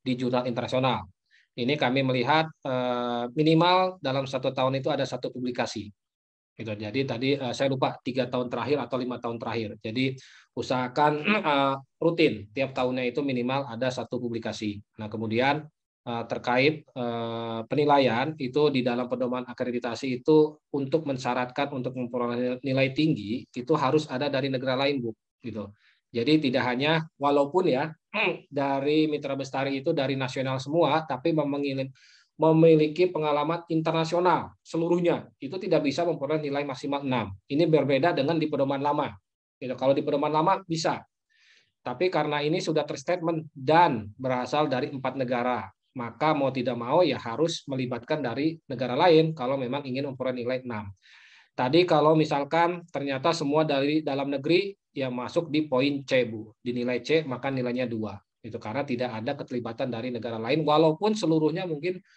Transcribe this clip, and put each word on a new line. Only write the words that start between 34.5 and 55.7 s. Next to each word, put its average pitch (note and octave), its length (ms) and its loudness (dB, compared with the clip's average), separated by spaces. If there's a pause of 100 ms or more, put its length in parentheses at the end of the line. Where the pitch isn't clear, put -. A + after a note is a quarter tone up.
seluruhnya, E3 640 0 (160)
itu F#3 160 -8
tidak D#3+ 240 2
bisa E3+ 240 0
memperoleh D3+ 320 -2
nilai C#3+ 240 -2
maksimal C#3 400 -6
enam. A#2 400 -2
Ini D#3+ 240 2
berbeda D3 480 4
dengan D3+ 240 2
di D3+ 80 0
pedoman C#3 320 0
lama. D3 320 0 (480)
Gitu. B2+ 160 -6
Kalau C3+ 160 2
di C#3+ 80 2
pedoman D3+ 320 0
lama F#3 320 2
bisa, D#3+ 400 -2 (800)
tapi C3 240 -2
karena D3 320 0
ini D3+ 240 0
sudah D3+ 240 0
terstatement D#3+ 640 -4
dan C#3 640 4
berasal B2+ 560 -2
dari B2+ 160 -2
empat C3+ 320 -6
negara, A#2+ 480 -2 (240)
maka B2+ 400 -2
mau C#3 160 2
tidak B2 320 -2
mau C#3+ 240 4
ya B2 160 2
harus D3+ 480 -2
melibatkan C3+ 560 -4
dari C#3 400 -2
negara B2 320 -4
lain D#3+ 400 6
kalau C3+ 240 -2
memang C3+ 240 -4
ingin C#3 240 -4
memperoleh B2+ 320 -4
nilai B2 240 -2
enam. G#2+ 240 -8 (640)
Tadi C#3 320 4
kalau D#3 320 6
misalkan D#3 720 2
ternyata C#3 480 -2
semua D3+ 320 2
dari C#3+ 320 2
dalam C#3 320 -2
negeri, E3+ 400 2 (240)
ya C3 160 -4
masuk C#3 400 -4
di D3+ 160 0
poin C#3 400 2